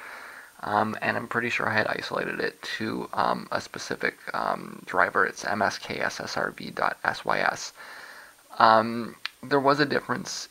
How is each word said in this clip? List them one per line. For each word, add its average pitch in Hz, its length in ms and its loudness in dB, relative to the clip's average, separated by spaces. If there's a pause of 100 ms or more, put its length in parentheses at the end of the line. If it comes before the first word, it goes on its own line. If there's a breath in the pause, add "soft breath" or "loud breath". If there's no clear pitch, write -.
(600 loud breath)
um, 107 400 2
and 107 160 0
I'm 117 100 -6
pretty 120 220 0
sure - 180 0
I 117 60 0
had 110 140 2
isolated - 520 -4
it - 220 -4 (160)
to, 110 360 -4
um, - 380 0
a - 80 0
specific, - 580 -4 (180)
um, 50 500 -4
driver. 92 400 4
It's - 180 -6
M 104 200 0
S - 160 0
K - 200 -8
S - 200 -2
S - 180 -6
R - 140 -2
V - 180 -10
dot - 340 -2
S - 220 -2
Y 98 140 2
S. - 340 -2 (880 loud breath)
Um, 113 560 6 (280)
there 139 160 4
was 139 200 6
a 151 60 6
difference - 640 -2